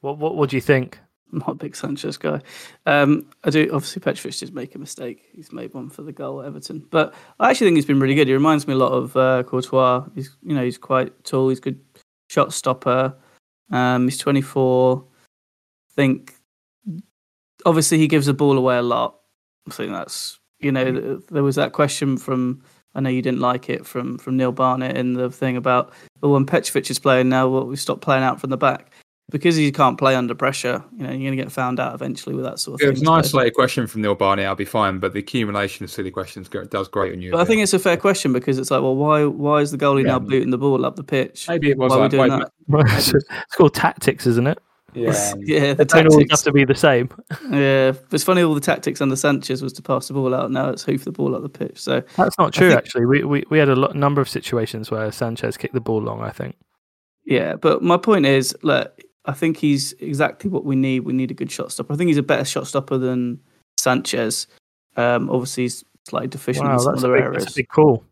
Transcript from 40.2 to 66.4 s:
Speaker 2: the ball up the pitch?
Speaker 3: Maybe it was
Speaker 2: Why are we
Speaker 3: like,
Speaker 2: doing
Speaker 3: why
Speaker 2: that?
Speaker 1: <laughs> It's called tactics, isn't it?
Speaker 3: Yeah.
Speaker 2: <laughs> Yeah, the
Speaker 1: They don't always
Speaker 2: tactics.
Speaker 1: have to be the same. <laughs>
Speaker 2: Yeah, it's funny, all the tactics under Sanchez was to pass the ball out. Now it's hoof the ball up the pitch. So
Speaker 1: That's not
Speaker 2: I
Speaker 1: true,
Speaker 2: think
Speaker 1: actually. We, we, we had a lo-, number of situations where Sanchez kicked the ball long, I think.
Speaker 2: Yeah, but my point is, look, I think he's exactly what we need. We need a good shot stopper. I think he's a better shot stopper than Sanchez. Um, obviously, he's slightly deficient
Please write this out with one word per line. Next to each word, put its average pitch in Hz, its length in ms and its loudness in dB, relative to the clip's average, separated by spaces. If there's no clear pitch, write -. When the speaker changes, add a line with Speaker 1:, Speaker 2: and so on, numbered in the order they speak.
Speaker 2:
the 127 80 0
ball 131 280 0
up 131 120 -6
the 147 80 -12
pitch? - 420 -4
Speaker 3:
Maybe 151 240 0
it 131 60 2
was 131 140 2
Speaker 2:
Why 131 40 4
are 131 40 6
we 131 40 6
Speaker 3:
like, - 80 2
Speaker 2:
doing 131 320 4
Speaker 3:
why 147 180 4
Speaker 2:
that? 120 400 4
Speaker 1:
<laughs> - 240 -12
It's - 80 -14
called 151 180 6
tactics, - 540 0
isn't 120 200 2
it? 151 120 -2
Speaker 3:
Yeah. 107 420 -2
Speaker 2:
<laughs> 101 40 -12
Yeah, 143 360 2
the - 0 -
Speaker 1:
They 143 100 4
don't 160 220 6
always 151 200 8
Speaker 2:
tactics. - 40 2
Speaker 1:
have - 20 -6
to 147 80 2
be 139 140 6
the 131 100 2
same. 131 320 4
<laughs> 247 220 -10
Speaker 2:
Yeah, 135 420 4
it's 156 140 0
funny, 185 180 4
all 156 100 2
the 143 60 0
tactics 151 400 -2
under 135 160 0
Sanchez 135 480 0
was 131 100 -6
to - 80 -18
pass 127 280 -4
the 131 40 -10
ball 131 220 0
out. 131 160 -4
Now 135 200 -2
it's - 120 -8
hoof 139 220 -2
the - 80 -8
ball 143 240 -2
up - 40 -8
the 151 60 -10
pitch. - 320 -10
So 131 240 -2
Speaker 1:
That's - 200 0
not 175 160 4
Speaker 2:
I - 60 -2
Speaker 1:
true, 185 120 8
Speaker 2:
think 131 80 6
Speaker 1:
actually. - 260 -2
We, 135 180 2
we, 143 260 -2
we 156 100 4
had 143 100 4
a 131 80 4
lo-, 135 160 0
number 143 260 0
of 131 80 0
situations 113 640 -6
where 110 180 -4
Sanchez 113 460 -6
kicked - 180 -8
the 127 60 0
ball 113 220 -2
long, 110 200 -8
I 110 100 -8
think. - 260 -10
Speaker 2:
Yeah, 82 320 0
but - 260 2
my 175 140 4
point 185 300 2
is, 135 360 2
look, 131 380 -2
I 139 80 -6
think 160 240 -2
he's 143 420 0
exactly 151 500 -4
what - 160 -4
we 139 100 -2
need. 131 260 0
We 127 120 -6
need 131 160 -2
a 135 60 -10
good 127 160 -8
shot - 200 -10
stopper. - 220 -8
I - 20 -4
think 175 120 0
he's 151 100 4
a 143 60 0
better 143 200 0
shot 139 220 -6
stopper 135 320 -4
than 123 420 -2
Sanchez. 120 680 -2
Um, 120 320 0
obviously, 127 360 -2
he's - 200 -8
slightly - 200 -6
deficient 135 380 -4